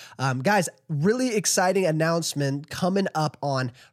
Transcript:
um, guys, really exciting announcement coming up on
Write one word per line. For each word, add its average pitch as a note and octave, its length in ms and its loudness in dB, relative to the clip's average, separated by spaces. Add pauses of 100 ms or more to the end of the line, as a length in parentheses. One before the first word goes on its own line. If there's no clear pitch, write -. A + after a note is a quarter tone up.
(200)
um, C3 240 -2
guys, G3 260 2 (180)
really G3 360 0
exciting G3 640 2
announcement D#3 840 0
coming F#3+ 460 0
up D#3 260 -2
on C3 300 -2 (220)